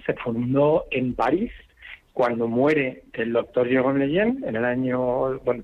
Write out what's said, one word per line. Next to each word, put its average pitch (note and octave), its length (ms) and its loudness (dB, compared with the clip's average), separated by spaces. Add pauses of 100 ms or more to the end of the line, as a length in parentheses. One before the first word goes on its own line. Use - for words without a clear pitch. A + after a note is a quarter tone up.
se C3+ 100 -2
fundó B2+ 760 0
en B2+ 240 -2
París D#3+ 380 0 (600)
cuando A#2 360 0
muere C#3 640 0
el A2+ 200 -4
doctor A#2+ 360 0
Jérôme C3+ 400 2
Lejeune, A3 360 0
en A2 120 -6
el A#2 80 -2
año, B2+ 720 0
bueno, A#2+ 260 -2